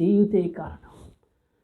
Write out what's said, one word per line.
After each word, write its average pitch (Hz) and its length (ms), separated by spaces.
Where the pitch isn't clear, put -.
చేయూతే 202 460
కారణం. - 640